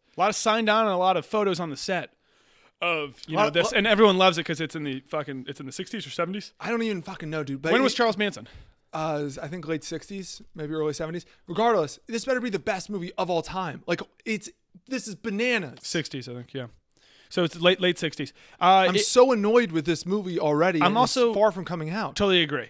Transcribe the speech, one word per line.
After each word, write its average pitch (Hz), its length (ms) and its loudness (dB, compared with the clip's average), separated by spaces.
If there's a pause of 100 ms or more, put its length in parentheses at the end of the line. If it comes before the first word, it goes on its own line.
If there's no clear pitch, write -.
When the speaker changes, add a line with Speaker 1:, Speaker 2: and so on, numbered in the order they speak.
(160)
Speaker 1:
A 165 40 -2
lot 196 100 4
of 202 60 -2
signed 220 340 0
on 220 160 4
and 196 80 0
a 180 40 0
lot 185 200 2
of - 80 -4
photos 196 340 0
on 165 80 -6
the 139 80 -10
set 175 380 -6 (680)
of, 156 460 -4
you 156 100 -6
Speaker 2:
Lot 202 60 4
Speaker 1:
know, 214 60 4
Speaker 2:
of 147 60 -2
Speaker 1:
this, 170 180 2
Speaker 2:
lo- 226 60 2
Speaker 1:
and 202 80 2
everyone 208 300 6
loves 185 220 4
it 165 60 -4
'cause 160 180 -4
it's 147 120 -6
in 151 100 -6
the 135 160 -6
fucking, 139 460 -8
it's 147 140 -12
in 139 60 -12
the 127 60 -12
sixties 190 340 -8
or 139 40 -14
seventies? 180 480 -6
Speaker 2:
I 202 120 -8
don't 233 120 -2
even 202 200 -2
fucking 175 260 -12
know, 156 160 -4
dude. 139 160 -6
But 160 120 0
Speaker 1:
When 247 100 4
was 247 100 4
Speaker 2:
it - 40 -8
Speaker 1:
Charles 226 200 2
Manson? 196 320 -4 (460)
Speaker 2:
Uh, 151 360 -4 (100)
I 160 80 -10
think 165 180 -12
late 156 180 -4
sixties, - 580 -12 (120)
maybe 156 200 -8
early 156 180 -2
seventies. 160 320 -8 (220)
Regardless, 190 520 2 (100)
this 226 180 -6
better 254 160 0
be 247 80 -4
the 190 80 -2
best 190 320 -6
movie 180 260 -6
of 180 140 -2
all 170 100 0
time. 180 460 -6
Like, 170 160 -2 (240)
it's, 220 240 -6 (360)
this 254 220 -8
is 196 60 -12
bananas. 214 680 -4
Speaker 1:
Sixties, 139 460 -6
I 123 60 -12
think, 123 180 -14
yeah. 127 140 -8 (640)
So 185 120 0
it's 170 160 -2
late, 180 220 2
late 180 180 2
sixties. 156 360 -6 (260)
Uh, 190 280 6
Speaker 2:
I'm 180 80 2
Speaker 1:
it 208 100 4
Speaker 2:
so 254 260 6
annoyed 220 400 4
with 160 140 0
this 165 180 0
movie 185 340 -4
already. 156 440 2
Speaker 1:
I'm 180 60 8
Speaker 2:
and 196 80 4
it's 247 200 4
Speaker 1:
also 240 160 4
Speaker 2:
far 208 200 4
from 180 120 -10
coming 156 240 -6
out. 185 280 -6
Speaker 1:
Totally 190 260 4
agree. 139 280 -4